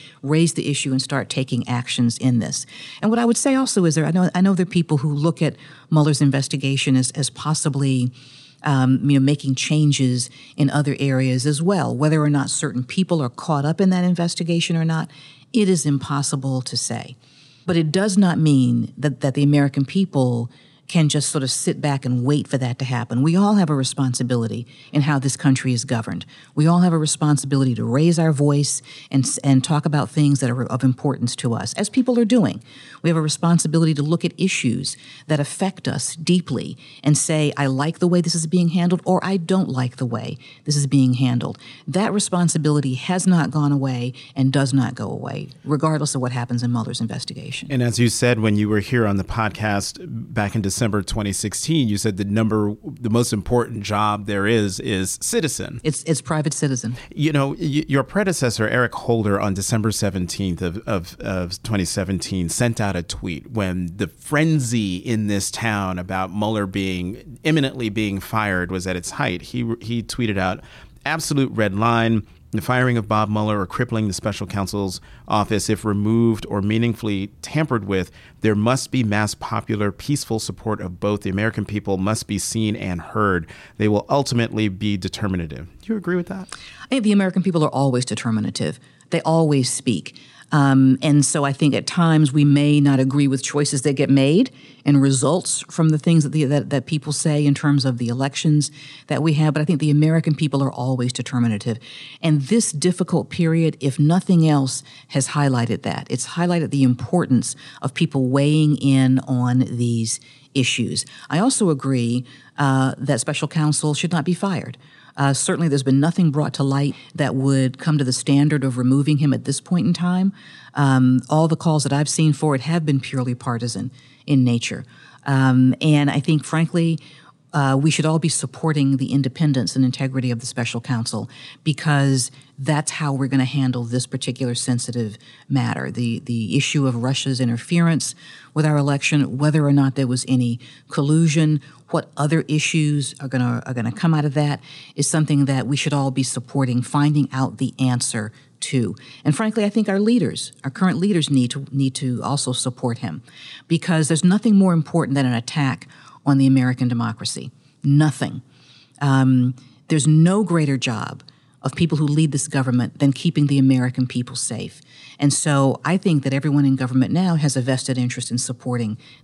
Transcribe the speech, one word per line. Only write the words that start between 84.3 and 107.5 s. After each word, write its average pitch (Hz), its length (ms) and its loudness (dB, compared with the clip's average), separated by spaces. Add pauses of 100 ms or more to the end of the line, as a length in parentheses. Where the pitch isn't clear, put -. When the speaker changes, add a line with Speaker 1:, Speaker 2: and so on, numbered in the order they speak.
Speaker 2:
be 101 300 -2
determinative." 90 720 -6 (140)
Do 226 120 -6
you 220 40 -4
agree 175 180 -4
with 175 120 -4
that? 185 200 -12 (360)
Speaker 1:
I - 60 -20
think 254 140 -2
the 214 80 2
American 190 300 2
people 170 220 0
are 143 100 0
always 127 320 2
determinative. 107 720 -4 (300)
They 160 120 -2
always 151 520 2
speak. - 420 -4 (360)
Um, 135 500 6
and 147 240 4
so 143 200 -2
I 139 60 0
think 135 220 2
at - 140 -2
times 156 440 4
we 147 140 4
may 147 340 4
not 139 200 4
agree 135 280 2
with 135 140 0
choices 147 400 -2
that 143 120 0
get 135 140 0
made 139 440 4 (340)
and 143 160 6
results 139 720 0
from 160 180 4
the 156 80 2
things 160 280 4
that, 131 40 -4
the, 151 140 0
that, 139 260 0
that 139 160 -2
people 151 260 -6
say 147 320 0
in 143 120 4
terms 143 300 0
of 123 120 0
the 120 120 -4
elections 143 600 0 (380)
that 143 160 -2
we 160 100 2
have. 156 220 2
But 156 60 0
I 151 40 0
think 151 140 0
the 156 100 0
American 156 460 4
people 139 260 -2
are 135 100 0
always 123 400 -2
determinative. 117 680 -2 (420)
And 151 200 2
this 214 300 0
difficult 165 600 -2
period, 165 480 2
if 139 180 -2
nothing 160 500 4
else, 139 360 2 (240)
has 131 220 -2
highlighted 123 540 0
that. - 280 -6
It's - 160 -6
highlighted 170 420 -2
the 139 140 2
importance 127 720 0 (260)